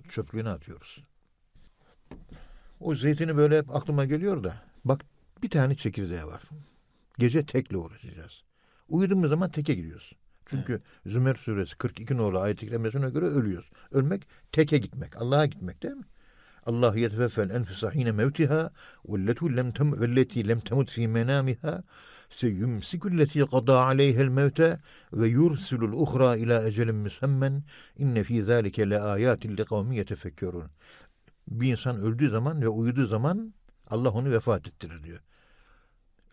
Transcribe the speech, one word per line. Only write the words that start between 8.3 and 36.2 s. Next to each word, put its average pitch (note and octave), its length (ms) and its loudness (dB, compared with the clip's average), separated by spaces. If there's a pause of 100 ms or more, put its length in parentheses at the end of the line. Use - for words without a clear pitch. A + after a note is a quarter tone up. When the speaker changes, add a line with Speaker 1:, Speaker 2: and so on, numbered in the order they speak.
Speaker 1:
Uyuduğumuz F3+ 420 2
zaman D#3+ 200 0
teke D3 240 -2
gidiyoruz. E2 380 -10 (340)
Çünkü C3 260 -6
Speaker 2:
Evet. G#2+ 100 -6 (240)
Speaker 1:
Zümer B2 280 2
suresi G2+ 420 -4
kırk - 240 -6
iki A2 160 -4
nolu G#2 220 0
ayet-i G#2 300 -2
kerimesine A#2 420 -4
göre D3 140 -2
ölüyoruz. A#2+ 460 -2 (200)
Ölmek D3 360 0 (260)
teke D#3 260 4
gitmek, - 380 -6
Allah'a C3+ 300 2
gitmek - 360 -8
değil C#4 120 -8
mi? C4+ 100 -16 (640)
"Allah A#2 300 2
yetveffel A2+ 540 0
enfuse G#2+ 440 -4
hine A#2+ 180 0
mevtiha D3 600 0 (360)
velleti A2+ 480 0
lem B2+ 160 -2
tem-, D3 280 0
velleti A#2+ 480 2
lem A2+ 120 0
temut C3+ 300 0
fi A#2 180 -2
menamiha C3 720 -2 (460)
seyumsiku A#2+ 840 -2
lleti D3 360 2
qada B2+ 380 4
aleyhel C3+ 440 4
mevte C#3+ 520 2 (320)
ve A2+ 160 2
yursilul B2+ 640 2 (100)
uhra B2+ 340 4
ila A2+ 320 2
ecelin A2+ 260 0
müsemmen C3+ 680 -2 (320)
inne B2 280 2
fi A2+ 180 0
zalike G#2 480 2
le G#2 100 2
ayatin G#2 560 0
li G#2 80 -2
kavmin A2 320 -2
yetefekkürün." F2+ 680 -8 (840)
Bir B2 240 0
insan A#2+ 240 -4
öldüğü A#2 340 0
zaman B2+ 320 -2
ve A2+ 60 2
uyuduğu A#2 380 0
zaman D#3+ 480 -2 (360)
Allah A#2+ 200 0
onu B2 200 -2
vefat A2 380 0
ettirir E2 360 -16
diyor. E2+ 160 -16 (1120)